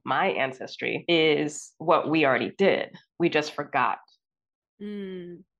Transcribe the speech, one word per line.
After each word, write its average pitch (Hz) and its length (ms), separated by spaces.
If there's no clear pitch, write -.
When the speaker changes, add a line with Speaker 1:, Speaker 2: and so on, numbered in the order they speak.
Speaker 1:
my 143 240
ancestry 127 800
is 151 680
what 160 320
we 156 160
already 120 320
did. 190 320
We 170 120
just 151 240
forgot. 131 440
Speaker 2:
Mm. 185 600